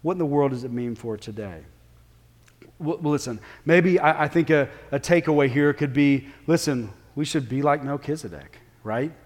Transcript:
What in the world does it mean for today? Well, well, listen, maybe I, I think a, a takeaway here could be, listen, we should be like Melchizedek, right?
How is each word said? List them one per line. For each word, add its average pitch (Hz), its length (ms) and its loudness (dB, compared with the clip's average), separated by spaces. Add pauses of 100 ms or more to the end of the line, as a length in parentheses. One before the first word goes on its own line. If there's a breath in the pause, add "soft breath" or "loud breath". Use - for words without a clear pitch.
What 165 120 -2
in 185 40 -4
the 170 80 -2
world 143 260 2
does 123 120 -8
it 127 80 -8
mean 120 240 -6
for 113 220 -8
today? 101 440 -12 (1160)
Well, 160 180 -4
well, 147 140 -2
listen, 131 280 -4 (240 loud breath)
maybe 175 360 4
I, 151 240 4
I 147 40 0
think 165 220 0
a, 143 200 4 (220 loud breath)
a 139 80 -2
takeaway 156 480 2
here 143 240 4
could 139 220 -2
be, 139 340 4 (200 loud breath)
listen, 139 440 0 (220)
we 147 120 -4
should 143 220 -4
be 131 140 -4
like 143 220 2
Melchizedek, 139 760 -8 (260)
right? 123 300 -4 (120)